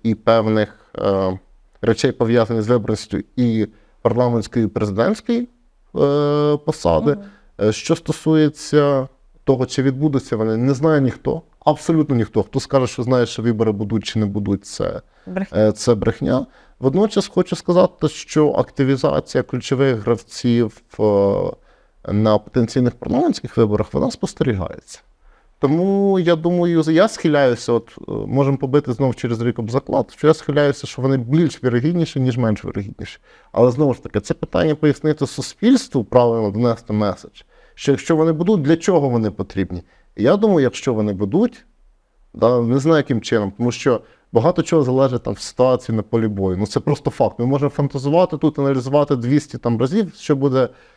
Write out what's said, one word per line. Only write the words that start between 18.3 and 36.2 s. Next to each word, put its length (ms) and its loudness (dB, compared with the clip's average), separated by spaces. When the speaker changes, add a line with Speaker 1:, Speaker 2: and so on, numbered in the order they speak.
Speaker 1:
активізація 920 0
ключових 540 -2
гравців, 840 -2
е, 20 0
на 260 2
потенційних 560 0
парламентських 640 -2
виборах, 380 0
вона 160 0
спостерігається. 880 -6
Тому, 600 2
я 180 2
думаю, 440 0
я 280 4
схиляюся, 640 0
от, 260 -2
е, 40 -10
можемо 440 0
побити 360 0
знов 240 -2
через 240 -4
рік 180 -2
об 120 -6
заклад, 360 -2
що 100 -4
я 80 6
схиляюся, 520 -2
що 160 -10
вони 140 0
більш 480 -2
вірогідніші, 560 0
ніж 180 0
менш 260 -2
вірогідніші. 540 -10
Але, 180 4
знову 240 0
ж 80 -12
таки, 180 -6
це 140 -4
питання 400 -2
пояснити 520 0
суспільству, 800 0
правильно 460 2